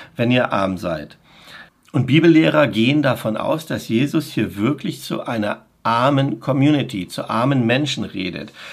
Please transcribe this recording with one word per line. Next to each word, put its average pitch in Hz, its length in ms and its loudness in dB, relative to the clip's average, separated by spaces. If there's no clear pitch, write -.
wenn 120 160 0
ihr 127 200 2
arm 95 280 -2
seid." 80 380 -8
Und 131 160 0
Bibellehrer 156 580 6
gehen 123 380 2
davon 113 340 -2
aus, 160 300 -4
dass 113 200 -6
Jesus 143 440 0
hier 98 240 -4
wirklich 139 480 -4
zu - 180 -8
einer 107 400 -6
armen 135 560 2
Community, 135 680 0
zu - 220 -10
armen 120 380 2
Menschen 120 380 0
redet. 90 460 -8